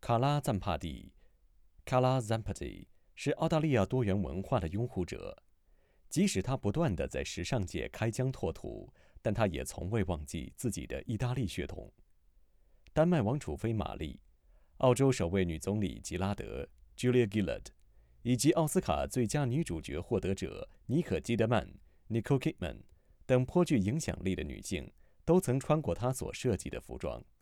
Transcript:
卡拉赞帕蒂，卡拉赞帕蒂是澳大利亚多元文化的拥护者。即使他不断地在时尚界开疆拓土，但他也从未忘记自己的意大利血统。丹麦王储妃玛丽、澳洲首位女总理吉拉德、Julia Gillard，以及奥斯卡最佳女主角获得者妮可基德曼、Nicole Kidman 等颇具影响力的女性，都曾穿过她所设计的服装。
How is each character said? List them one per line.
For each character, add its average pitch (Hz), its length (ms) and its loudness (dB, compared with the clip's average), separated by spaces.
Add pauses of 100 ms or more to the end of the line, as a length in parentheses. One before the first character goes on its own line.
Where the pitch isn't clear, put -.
卡 120 80 4
拉 143 240 4
赞 120 180 2
帕 87 200 -2
蒂， - 340 -8 (720)
卡 127 160 2
拉 127 180 4
赞 110 240 -2
帕 - 80 -6
蒂 - 380 -8 (260)
是 - 180 -2
澳 - 140 0
大 165 140 4
利 151 120 2
亚 110 120 6
多 127 180 0
元 101 160 4
文 87 240 -2
化 123 160 0
的 85 100 0
拥 107 200 -2
护 90 160 -2
者。 - 320 -10 (720)
即 185 180 2
使 98 140 0
他 131 160 0
不 101 160 0
断 147 240 2
地 69 100 0
在 65 160 -4
时 - 220 -6
尚 117 180 0
界 80 280 -4
开 117 200 -2
疆 127 220 -2
拓 90 180 -2
土， - 400 -10 (300)
但 107 140 0
他 110 120 2
也 76 160 -2
从 78 280 -6
未 110 140 0
忘 80 200 -4
记 73 320 -8
自 117 140 -4
己 - 160 -6
的 - 160 -8
意 113 160 -4
大 123 160 -2
利 123 120 -2
血 82 200 -4
统。 - 260 -12 (1000)
丹 156 120 6
麦 175 140 4
王 117 180 2
储 76 160 -6
妃 113 160 -4
玛 107 260 -2
丽、 78 220 -8 (600)
澳 127 160 6
洲 135 180 4
首 90 160 2
位 95 160 4
女 82 140 -2
总 101 200 -2
理 71 220 -2
吉 - 160 -8
拉 95 180 0
德、 - 320 -8 (300)
Julia 123 300 4
Gillard， 95 400 0 (560)
以 123 120 2
及 131 180 4
奥 165 140 4
斯 - 140 2
卡 69 260 0
最 120 200 0
佳 147 180 0
女 127 180 0
主 82 160 -4
角 - 220 -6
获 101 180 0
得 92 160 0
者 73 360 -8 (160)
妮 147 160 2
可 85 180 0
基 117 160 0
德 110 100 4
曼、 101 240 0 (380)
Nicole 117 300 2
Kidman 85 400 -4 (480)
等 127 180 4
颇 180 180 2
具 156 140 4
影 107 240 2
响 - 240 -4
力 95 100 2
的 78 80 -4
女 71 200 -8
性， - 280 -6 (360)
都 170 120 6
曾 135 220 2
穿 156 220 2
过 87 120 0
她 123 160 -2
所 - 220 -6
设 113 240 0
计 - 140 -6
的 60 100 -6
服 - 160 -12
装。 58 260 -6 (200)